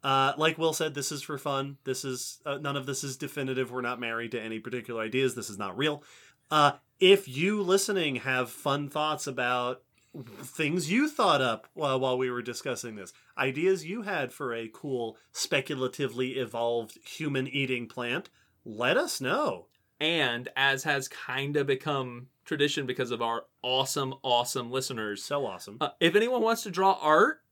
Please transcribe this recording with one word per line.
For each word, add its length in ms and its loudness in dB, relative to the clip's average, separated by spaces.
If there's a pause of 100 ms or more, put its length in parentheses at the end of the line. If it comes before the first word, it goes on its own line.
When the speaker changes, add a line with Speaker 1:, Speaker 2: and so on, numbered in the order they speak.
Speaker 1:
uh, 320 6
like 220 2
Will 160 2
said, 220 -2
this 160 -4
is 100 -6
for 160 -6
fun. 460 -2
This 200 -4
is, 400 -6
uh, 140 -4
none 180 -4
of 120 -4
this 160 -4
is 140 -8
definitive. 540 -4
We're 100 -4
not 180 -4
married 320 -4
to 100 -4
any 180 -6
particular 440 -6
ideas. 320 0
This 160 -8
is 80 -12
not 180 -6
real. 260 0 (460)
Uh, 220 6 (280)
if 280 8
you 340 0
listening 560 2
have 320 0
fun 400 -2
thoughts 380 -2
about 560 -2 (580)
things 500 -2
you 160 4
thought 340 4
up 340 0
while, 240 0
while 180 2
we 140 0
were 100 -4
discussing 540 -8
this, 180 -14 (240)
ideas 480 2
you 160 -6
had 320 -4
for 220 -6
a 180 -6
cool, 440 -6 (140)
speculatively 1000 -2
evolved 720 -2
human-eating 840 -2
plant, 420 -6 (360)
let 320 0
us 240 -2
know. 460 -2 (320)
Speaker 2:
And 560 0
as 280 2
has 240 0
kinda 560 -2
become 640 -2 (180)
tradition 400 0
because 260 -2
of 100 -4
our 240 -2 (180)
awesome, 500 0 (100)
awesome 480 2
listeners, 520 -4
Speaker 1:
So 220 -2
awesome. 360 -10
Speaker 2:
uh, 80 -2 (100)
if 160 6
anyone 260 4
wants 220 2
to 80 -8
draw 300 4
art 400 6 (100)